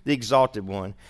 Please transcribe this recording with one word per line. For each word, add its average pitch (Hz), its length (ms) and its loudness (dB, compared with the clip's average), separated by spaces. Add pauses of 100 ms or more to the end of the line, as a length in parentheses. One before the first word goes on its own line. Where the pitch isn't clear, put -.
the 143 80 0
exalted 123 540 2
one, 98 280 -6 (160)